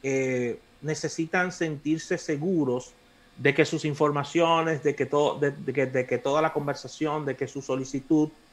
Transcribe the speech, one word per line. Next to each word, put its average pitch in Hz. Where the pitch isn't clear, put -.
eh, 131
necesitan 165
sentirse 160
seguros 147
de 135
que 156
sus 160
informaciones, 160
de 147
que 131
to-, 147
de, 143
de 131
que, 135
de 127
que 123
toda 143
la 160
conversación, 147
de 139
que 135
su 135
solicitud 135